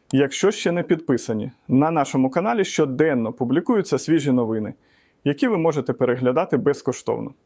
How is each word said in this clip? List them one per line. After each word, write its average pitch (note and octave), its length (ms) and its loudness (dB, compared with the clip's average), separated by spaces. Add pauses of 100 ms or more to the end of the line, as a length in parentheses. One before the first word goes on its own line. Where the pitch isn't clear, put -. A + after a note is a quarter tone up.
(120)
Якщо C#3 380 2
ще G3 220 -2
не F3 100 -2
підписані, B2+ 680 -2 (160)
на C#3+ 220 4
нашому C#3 400 0
каналі G3+ 340 0
щоденно C3+ 680 0
публікуються D#3 680 0
свіжі D3 340 0
новини, A2 420 -2 (500)
які C#3+ 240 0
ви G#3 100 0
можете D3 340 0
переглядати B2+ 640 0
безкоштовно. A#2 760 -2 (120)